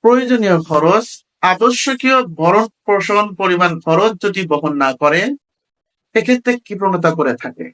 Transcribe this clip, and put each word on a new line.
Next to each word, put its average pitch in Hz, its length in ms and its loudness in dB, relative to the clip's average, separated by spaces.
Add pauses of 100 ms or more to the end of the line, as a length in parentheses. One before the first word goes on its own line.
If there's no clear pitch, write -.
প্রয়োজনীয় 233 560 2 (100)
খরচ, 165 380 2 (460)
আবশ্যকীয় 254 640 0 (200)
ভরণ 190 280 2 (200)
পোষণ 208 380 0 (160)
পরিমাণ 175 320 2 (120)
খরচ 190 280 2 (120)
যদি 196 180 -4 (100)
বহন 147 200 -2 (120)
না 135 60 2 (120)
করে, 151 180 2 (920)
এক্ষেত্রে 247 380 0 (140)
কৃপণতা 185 520 0
করে 135 240 0
থাকে - 300 -12